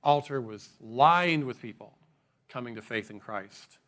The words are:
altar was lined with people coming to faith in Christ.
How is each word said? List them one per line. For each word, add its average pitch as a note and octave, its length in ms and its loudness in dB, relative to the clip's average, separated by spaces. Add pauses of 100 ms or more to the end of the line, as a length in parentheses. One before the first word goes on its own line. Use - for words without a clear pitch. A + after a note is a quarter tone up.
altar D3 380 0
was A2 300 -14 (100)
lined D3+ 640 4
with B2 160 -8
people G#2+ 340 -16 (540)
coming B2 260 -10
to G#2+ 80 -12
faith G#2+ 280 -6
in G#2 100 -16
Christ. - 680 -12